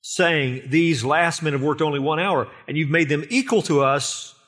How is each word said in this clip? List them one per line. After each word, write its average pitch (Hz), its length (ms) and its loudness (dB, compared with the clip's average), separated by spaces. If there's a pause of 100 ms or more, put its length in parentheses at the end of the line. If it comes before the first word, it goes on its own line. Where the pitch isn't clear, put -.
saying, 139 640 -2
"These 156 360 2
last 160 380 0
men 156 100 -2
have 135 100 -2
worked 147 180 0
only 151 180 0
one 151 220 0
hour, 170 320 0 (140)
and 143 100 -6
you've 151 140 0
made 160 180 2
them 147 220 -2
equal 247 320 2
to 143 180 2
us 135 540 -2 (140)